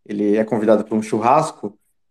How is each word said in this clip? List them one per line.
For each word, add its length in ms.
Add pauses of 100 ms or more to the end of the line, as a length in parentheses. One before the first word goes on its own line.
ele 300
é 80
convidado 400
pra 100
um 80
churrasco 760 (320)